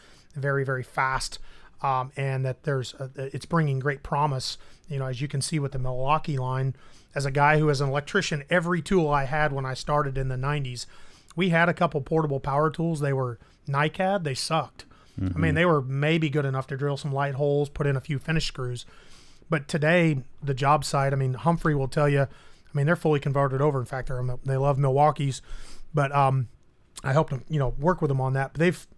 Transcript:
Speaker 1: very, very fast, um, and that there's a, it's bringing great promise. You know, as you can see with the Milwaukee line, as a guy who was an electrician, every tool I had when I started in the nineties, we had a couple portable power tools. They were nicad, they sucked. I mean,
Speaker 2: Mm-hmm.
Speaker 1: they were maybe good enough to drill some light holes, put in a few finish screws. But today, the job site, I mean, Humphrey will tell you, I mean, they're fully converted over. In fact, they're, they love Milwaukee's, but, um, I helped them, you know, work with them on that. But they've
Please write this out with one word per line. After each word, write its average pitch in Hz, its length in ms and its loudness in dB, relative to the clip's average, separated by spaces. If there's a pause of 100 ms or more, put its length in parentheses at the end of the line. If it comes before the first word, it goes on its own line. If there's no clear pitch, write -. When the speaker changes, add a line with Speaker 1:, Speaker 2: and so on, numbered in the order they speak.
(340)
Speaker 1:
very, 139 280 0
very 131 200 -2
fast, 131 560 -2 (440)
um, 131 340 0
and 135 280 -2
that 131 200 -6
there's 135 300 -4
a, 131 220 -12
it's 135 300 -8
bringing 151 320 0
great 139 240 -2
promise. 143 560 -2 (300)
You 143 100 -6
know, 135 80 -4
as 127 160 -6
you 147 40 -4
can 143 140 -4
see 156 180 -2
with 139 140 -2
the 135 60 -6
Milwaukee 131 580 0
line, 131 400 -2 (380)
as 143 100 -2
a 139 60 -2
guy 143 280 6
who 156 80 4
was 143 140 2
an 143 80 0
electrician, 143 600 -2
every 170 320 2
tool 170 260 2
I 143 160 2
had 151 280 0
when 135 120 -4
I 131 80 -4
started 143 460 0
in 131 100 0
the 127 80 -2
nineties, 131 500 -4 (480)
we 185 140 2
had 170 200 6
a 165 60 2
couple 165 280 0
portable 147 380 0
power 151 300 2
tools. 165 300 -2
They 143 140 0
were 127 240 -4 (280)
nicad, 156 560 0
they 143 120 -4
sucked. - 500 -4 (320)
I 98 60 -4
mean, 92 100 0
Speaker 2:
Mm-hmm. 160 220 2
Speaker 1:
they 165 120 4
were 151 160 4
maybe 147 460 0
good 143 160 0
enough 131 240 -2
to 139 80 -6
drill 143 200 -2
some 139 160 -6
light 139 220 -2
holes, 143 360 2
put 143 160 -2
in 139 100 2
a 127 40 -2
few 139 180 -4
finish 160 280 0
screws. 123 380 -6 (640)
But 151 180 0
today, 156 560 2 (200)
the 139 120 -2
job 139 300 2
site, 139 280 0
I 139 40 0
mean, 131 180 0
Humphrey 160 400 0
will 135 140 0
tell 147 200 2
you, 143 120 4
I 135 80 2 (440)
mean, 143 140 0
they're 170 80 4
fully 156 240 2
converted 139 420 0
over. 139 200 2
In 120 60 -4
fact, 131 220 -6
they're, 123 160 -4 (200)
they 135 120 0
love 139 220 2
Milwaukee's, 139 640 2 (500)
but, 143 200 2
um, 135 360 4 (540)
I 135 100 -2
helped 156 180 2
them, 135 180 -4
you 156 100 -2
know, 123 220 0
work 175 200 2
with 151 100 0
them 135 100 0
on 131 140 -2
that. 135 180 -2
But 139 80 -8
they've 175 260 2 (120)